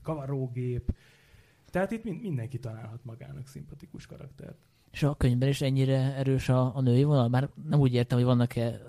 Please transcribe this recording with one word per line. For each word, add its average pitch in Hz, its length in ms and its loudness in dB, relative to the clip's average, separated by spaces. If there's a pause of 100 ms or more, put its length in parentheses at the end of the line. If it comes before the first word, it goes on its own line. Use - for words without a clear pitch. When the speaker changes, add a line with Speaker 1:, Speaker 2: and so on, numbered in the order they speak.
Speaker 1:
kavarógép. 131 920 -4 (720)
Tehát 190 220 0
itt 226 120 -6
min-, 202 180 -6
mindenki 123 380 -6
találhat 113 440 -12
magának 131 440 -14
szimpatikus - 580 -18
karaktert. - 520 -16 (340)
Speaker 2:
És - 120 -4
a 143 120 2
könyvben 127 340 2
is 143 120 -2
ennyire 135 540 2
erős 135 340 0
a, 127 260 2
a 135 60 -2
női 127 220 4
vonal? 143 240 4
Már 127 220 0 (180)
nem 151 120 4
úgy 131 140 6
értem, 123 240 2
hogy 120 100 4
vannak-e 120 600 2